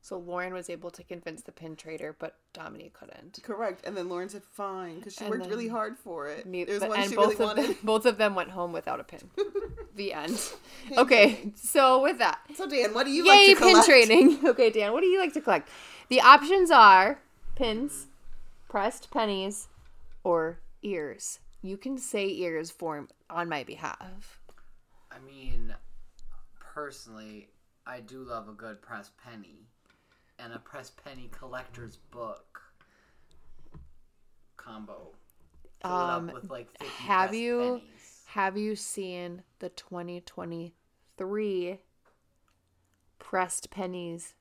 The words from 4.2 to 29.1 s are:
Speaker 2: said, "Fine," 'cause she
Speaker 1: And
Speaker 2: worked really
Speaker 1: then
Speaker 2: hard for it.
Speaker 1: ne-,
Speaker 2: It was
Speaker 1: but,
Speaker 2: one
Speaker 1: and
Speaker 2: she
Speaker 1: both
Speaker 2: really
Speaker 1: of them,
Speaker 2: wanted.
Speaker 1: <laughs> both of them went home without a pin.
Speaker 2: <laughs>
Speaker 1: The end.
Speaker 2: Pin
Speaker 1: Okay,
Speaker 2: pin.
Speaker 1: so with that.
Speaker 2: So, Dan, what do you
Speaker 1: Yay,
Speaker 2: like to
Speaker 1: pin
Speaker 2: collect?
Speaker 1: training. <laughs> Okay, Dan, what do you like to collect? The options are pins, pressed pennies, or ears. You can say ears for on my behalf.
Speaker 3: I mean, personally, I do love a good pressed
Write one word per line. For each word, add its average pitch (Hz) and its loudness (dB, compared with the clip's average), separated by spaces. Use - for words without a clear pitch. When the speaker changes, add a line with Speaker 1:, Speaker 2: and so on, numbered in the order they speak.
Speaker 2:
said, 202 -18
"Fine," 190 -14
'cause 208 -18
she 214 -14
Speaker 1:
And 208 -8
Speaker 2:
worked 185 -8
really 226 -8
Speaker 1:
then 226 -8
Speaker 2:
hard 220 -8
for 165 -12
it. - -14
Speaker 1:
ne-, 185 -8
Speaker 2:
It 175 -8
was 202 -4
Speaker 1:
but, 202 -6
Speaker 2:
one 208 -2
Speaker 1:
and 196 -2
Speaker 2:
she 180 -4
Speaker 1:
both 214 4
Speaker 2:
really 220 0
Speaker 1:
of 208 -6
them, 277 0
Speaker 2:
wanted. 370 -4
Speaker 1:
<laughs> - -18
both 220 0
of 220 2
them 214 0
went 180 -4
home 175 -8
without 160 -8
a - -14
pin. - -20
Speaker 2:
<laughs> - -10
Speaker 1:
The 202 -8
end. 160 -6
Speaker 2:
Pin 262 -2
Speaker 1:
Okay, 240 8
Speaker 2:
pin. - -12
Speaker 1:
so 262 4
with 277 0
that. 190 0
Speaker 2:
So, 381 -8
Dan, 247 0
what 254 0
do 277 -4
you 330 0
Speaker 1:
Yay, 370 8
Speaker 2:
like 392 10
to - 0
Speaker 1:
pin 381 10
Speaker 2:
collect? 453 10
Speaker 1:
training. 269 8
<laughs> 294 0
Okay, 240 4
Dan, 214 -2
what 302 0
do 381 2
you 370 2
like 359 -2
to 302 -6
collect? 175 0
The 254 2
options 320 8
are 208 8
pins, 240 -6
pressed 208 -6
pennies, 202 -6
or 170 -2
ears. 165 -10
You 190 -12
can 262 -10
say 202 -6
ears 165 -6
for 151 -10
on 170 -8
my 147 -8
behalf. - -14
Speaker 3:
I - -20
mean, 131 -2
personally, 110 -18
I 123 -18
do 120 -20
love 117 -14
a 107 -20
good 104 -18
pressed 104 -18